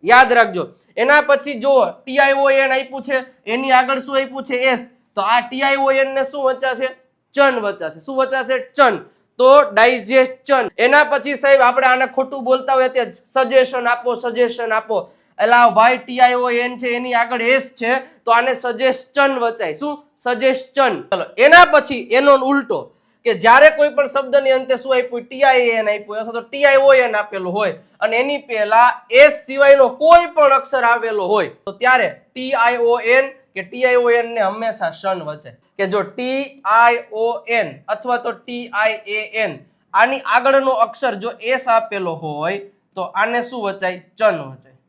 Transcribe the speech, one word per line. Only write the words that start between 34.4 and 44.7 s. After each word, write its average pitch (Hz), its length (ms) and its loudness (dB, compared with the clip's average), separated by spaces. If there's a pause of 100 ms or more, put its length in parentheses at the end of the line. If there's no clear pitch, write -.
હંમેશા 214 520 -8
શન 190 280 -6
વચાય. 151 280 -18 (220)
કે 196 140 -2
જો 202 100 -2
ટી 254 640 -8
આઈ 233 340 2 (140)
ઓ 220 140 -4 (320)
એન 180 100 -2 (260)
અથવા 240 320 -6
તો 233 60 -6
ટી 240 380 -14 (120)
આઈ 220 140 -2 (200)
એ 214 40 -6 (220)
એન 165 160 -8 (360)
આની 254 280 2 (140)
આગળનો 269 360 0 (140)
અક્ષર 233 380 -6
જો 233 80 -8 (200)
એસ 262 220 -4
આપેલો 202 480 -4
હોય 160 380 -8 (340)
તો 190 80 -10 (200)
આને 233 200 -2
શું 240 240 -10
વચાય? 185 340 -6 (180)
ચન 202 200 0 (140)
વચાય. 131 220 -20 (140)